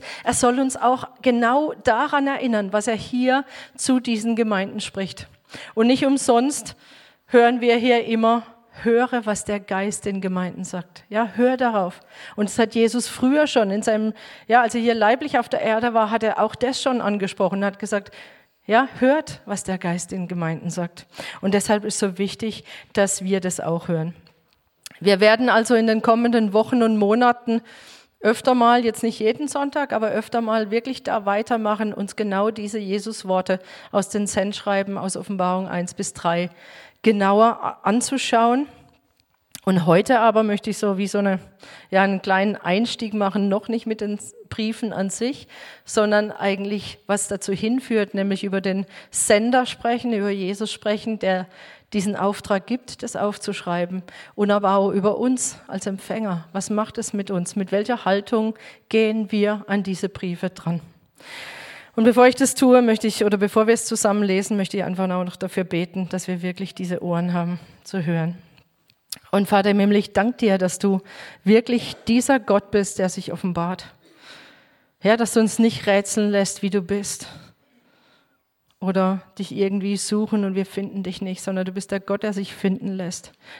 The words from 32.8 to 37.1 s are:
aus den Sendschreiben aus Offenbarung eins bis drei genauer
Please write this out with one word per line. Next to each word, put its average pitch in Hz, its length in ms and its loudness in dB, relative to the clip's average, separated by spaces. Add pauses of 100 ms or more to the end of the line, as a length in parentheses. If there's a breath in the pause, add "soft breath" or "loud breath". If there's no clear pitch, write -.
aus 196 160 0
den 208 180 -2
Sendschreiben 196 680 -2
aus 190 220 -6
Offenbarung 185 500 -2
eins 180 240 -6
bis - 220 -8
drei 175 340 0 (540 loud breath)
genauer 208 600 4